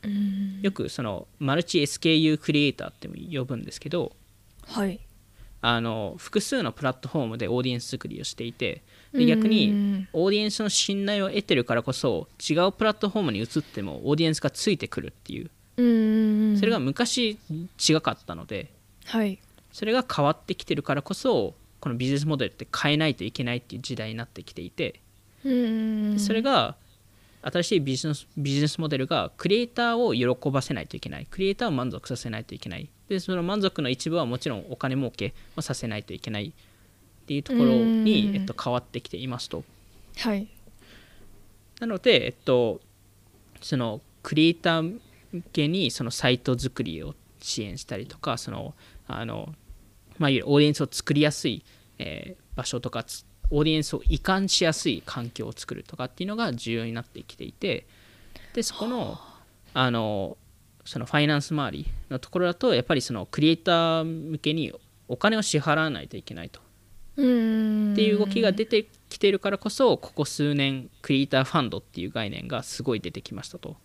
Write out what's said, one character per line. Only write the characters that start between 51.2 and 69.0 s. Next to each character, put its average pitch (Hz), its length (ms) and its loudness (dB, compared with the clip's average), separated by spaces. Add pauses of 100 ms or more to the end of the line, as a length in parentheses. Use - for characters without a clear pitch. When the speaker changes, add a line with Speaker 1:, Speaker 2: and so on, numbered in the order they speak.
Speaker 2:
や 151 100 6
す - 160 -6
い、 110 160 -4 (340)
え - 400 -10
ー、 - 200 -12
場 127 80 -6
所 123 140 -4
と 120 120 -6
か、 120 120 -6
つ-、 - 220 -14 (280)
オ 147 80 4
ー - 20 4
デ 156 80 4
ィ - 20 4
エ 156 60 2
ン 151 40 0
ス - 120 -4
を - 120 -4
移 160 120 4
管 190 280 2
し - 160 2
や 165 80 6
す - 180 -2
い 101 160 -2
環 120 240 -6
境 110 160 -8
を 113 60 -8
作 - 240 -10
る 98 80 -14
と - 140 -18
か 127 80 -6
っ - 40 -10
て - 140 -8
い 185 40 -4
う - 20 -6
の 214 80 -4
が 214 160 -2
重 117 200 -6
要 113 120 -2
に 113 80 -6
な 117 80 -6
っ - 40 -12
て - 180 -18
き - 120 -20
て - 80 -14
い - 80 -10
て、 - 340 -4 (680)
で、 233 100 -2
そ - 120 -4
こ 214 120 -4
の、 240 260 -4
Speaker 1:
は - 60 -12 (540)
あ。 131 120 2
Speaker 2:
あ 123 60 2
の、 107 460 -2 (480)
そ - 140 -10
の 120 60 -6
フ - 80 -8
ァ 147 100 4
イ 147 40 4
ナ 151 100 4
ン 143 40 0
ス - 100 -8
周 139 200 -2
り 73 140 -8 (240)
の 131 100 -4
と - 100 -14
こ 180 100 -2
ろ 180 60 4
だ 175 80 0
と、 240 200 2
や 123 80 4
っ - 20 -2
ぱ 170 120 2
り 131 60 2
そ - 120 -6
の 104 120 -4
ク - 160 -4
リ 156 80 8
エ - 20 6
イ 160 60 4
タ 165 460 2
ー - 20 -2
向 160 320 -6
け 151 160 0
に 156 180 -2 (360)
お 123 100 -4
金 214 200 2
を 214 40 0
支 160 180 2
払 156 240 2
わ 160 60 0
な 98 120 -6
い - 60 -12
と - 80 -14
い 95 80 -10
け - 100 -16
な 82 100 -12
い - 60 -12
と。 - 120 -20 (560)
Speaker 1:
う 277 60 2
ん - 20 4
う 247 40 6
ん - 20 6
う 247 40 6
ん 220 520 2
う - 20 2
ん。 208 40 2
Speaker 2:
っ - 40 2
て 220 60 6
い 214 100 6
う 202 60 2
動 202 80 2
き 196 140 0
が 202 120 4
出 214 120 0
て 220 220 2 (220)